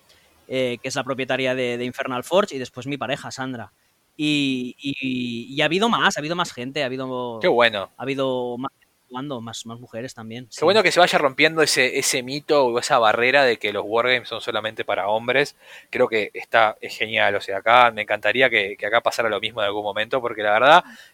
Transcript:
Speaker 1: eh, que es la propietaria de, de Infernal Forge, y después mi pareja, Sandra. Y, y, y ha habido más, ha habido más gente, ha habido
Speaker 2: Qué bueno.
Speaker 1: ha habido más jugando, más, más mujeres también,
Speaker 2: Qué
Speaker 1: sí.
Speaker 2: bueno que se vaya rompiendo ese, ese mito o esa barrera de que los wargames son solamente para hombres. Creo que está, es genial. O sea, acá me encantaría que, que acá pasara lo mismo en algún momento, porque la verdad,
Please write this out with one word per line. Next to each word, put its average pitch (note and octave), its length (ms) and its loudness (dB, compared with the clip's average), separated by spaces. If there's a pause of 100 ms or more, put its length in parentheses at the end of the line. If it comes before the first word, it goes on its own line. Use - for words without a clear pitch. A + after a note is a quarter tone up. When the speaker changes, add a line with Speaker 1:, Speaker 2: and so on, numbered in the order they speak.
(480)
Speaker 1:
eh, B2+ 340 -2
que - 60 -10
es C3 80 -6
la C3+ 80 -4
propietaria B2+ 520 -2
de, B2 220 -2
de B2 80 -4
Infernal B2+ 380 -6
Forge, F#3 320 0
y C3+ 40 -6
después B2 280 -10
mi C#3+ 100 -6
pareja, C3+ 340 -6
Sandra. B2+ 400 -10 (440)
Y, C#3 640 -2
y, B2+ 760 -6
y C#3 80 -2
ha D3+ 40 4
habido F#3+ 240 0
más, F3 280 2
ha D3 40 -6
habido D#3 140 -4
más F3 160 -4
gente, C3+ 300 -8
ha C3+ 60 -2
habido B2+ 520 -6
Speaker 2:
Qué C#3 80 0
bueno. A#2 500 4
Speaker 1:
ha - 40 -14
habido B2+ 560 -4
más C3+ 140 -8 (360)
jugando, B2+ 340 -10
más, A2+ 260 -12
más A#2 120 -14
mujeres B2 360 -14
también, A2+ 300 -14
Speaker 2:
Qué - 80 -20
Speaker 1:
sí. - 120 -2
Speaker 2:
bueno G3+ 160 6
que F3+ 100 4
se E3 80 4
vaya F3+ 200 6
rompiendo D3+ 420 2
ese, C3+ 380 2
ese C3+ 240 -2
mito C#3+ 420 0
o A#2+ 140 0
esa C#3 180 0
barrera A#2+ 480 4
de A#2 120 2
que G#2 140 -4
los G2+ 140 -4
wargames A#2 420 0
son A2 140 -8
solamente A2 420 -6
para G2 240 -2
hombres. A#2+ 480 0 (360)
Creo A#2+ 160 2
que G#2+ 260 -2
está, A2 480 2
es A#2 160 -14
genial. G#2+ 380 0
O G2 60 -2
sea, G2 180 -6
acá A#2+ 320 6
me A2 100 -8
encantaría G#2+ 480 2
que, G#2 260 0
que G#2 120 -6
acá A2+ 140 4
pasara A2+ 280 0
lo G2+ 100 0
mismo G#2+ 220 -6
en G2+ 60 0
algún G#2 160 -4
momento, G#2+ 360 -4
porque A#2 220 -6
la G#2 120 0
verdad, C#3 300 6 (300)